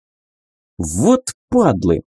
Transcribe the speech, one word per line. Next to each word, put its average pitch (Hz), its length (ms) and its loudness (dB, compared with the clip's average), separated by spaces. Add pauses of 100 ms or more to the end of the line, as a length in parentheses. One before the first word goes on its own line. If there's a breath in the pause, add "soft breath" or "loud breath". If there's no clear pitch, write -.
(760)
Вот 107 540 -2 (180)
падлы! 180 600 0